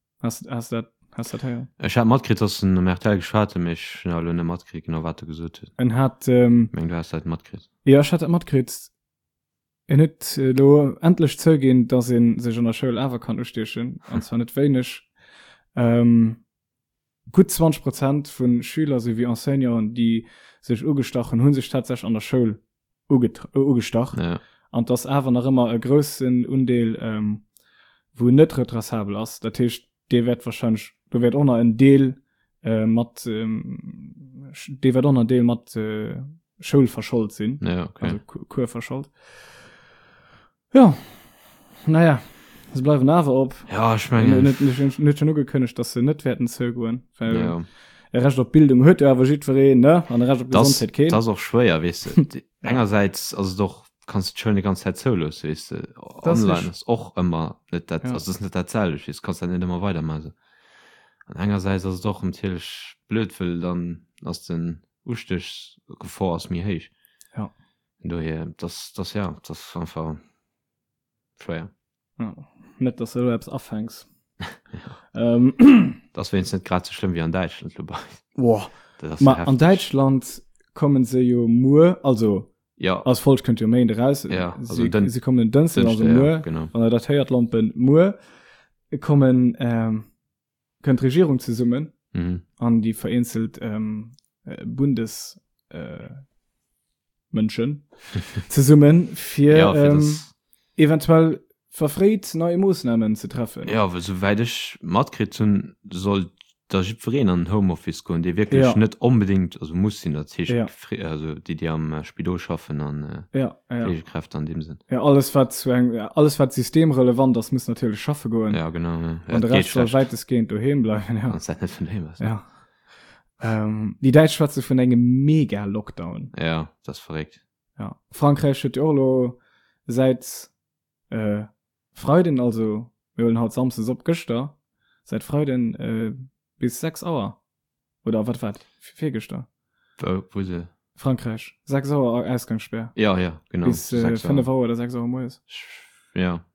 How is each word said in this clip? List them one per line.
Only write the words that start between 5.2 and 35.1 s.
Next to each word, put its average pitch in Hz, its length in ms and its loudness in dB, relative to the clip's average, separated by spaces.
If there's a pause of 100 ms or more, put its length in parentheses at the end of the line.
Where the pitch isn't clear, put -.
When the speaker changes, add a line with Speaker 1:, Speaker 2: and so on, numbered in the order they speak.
Speaker 2:
gesucht. 82 520 -14
Speaker 1:
Und 120 180 0
hat, 131 320 -2
ähm, 120 440 6
Speaker 2:
Ich - 80 -10
mein, 82 100 -4
du 87 60 -6
hast 82 180 -8
halt 80 120 -6
Madrid. - 440 -10 (160)
Speaker 1:
Ja, 139 160 8
ich 143 100 0
hatte 160 160 0
Madrid. 143 460 -2 (1120)
Er 143 100 2
nicht, - 400 2
äh, 131 160 2
do 139 380 6 (100)
endlich 165 380 2
zugehen, 131 480 4
dass 123 240 0
ihn 117 280 4
sich 117 180 -4
in 120 80 0
der 113 80 0
Schule 120 280 -4
einfach 123 180 -4
kann 113 200 -6
ausstechen. 117 600 -8 (140)
Und 113 100 -4
zwar - 140 -6
nicht 117 180 -4
wenig. 139 540 0 (640)
Ähm, 117 680 4 (880)
gut 185 200 4
zwanzig 160 320 0
Prozent 143 440 -2
von 123 340 0
Schülern 143 380 -2
sowie 117 240 -2
Enseignern, 120 680 -2
die 113 340 0 (340)
sich 113 240 -4
ugestochen, 123 560 -2
haben 143 120 6
sich 131 160 -4
tatsächlich 127 360 -6
an 113 80 -2
der 110 80 -4
Schule 117 380 -2 (500)
uget-, 123 460 0
äh, 135 40 2
ugestochen. 123 600 0
Speaker 2:
Ja. 85 180 -4 (320)
Speaker 1:
Und 117 200 -2
das 123 160 -2
einfach 135 240 0
noch 120 140 0
immer 127 240 2
ein 117 120 -2
größten 127 720 0
Anteil, 120 500 0
ähm, 107 440 -4 (680)
wo 120 160 0
nicht 147 280 6
retrasabel 110 640 -4
ist. - 220 -12
Das 110 160 -8
heißt, 120 240 -2 (280)
der 120 140 2
wird 120 200 -2
wahrscheinlich, 113 460 -4 (180)
du 120 120 -2
wird 120 140 2
auch 143 80 2
noch 131 120 4
ein 117 220 2
Teil, 135 440 6 (400)
äh, 110 240 -2
mit, 113 400 -2
ähm, 113 1300 -10
sch-, 135 260 -16
der 131 140 2
wird 131 120 2
auch 143 80 4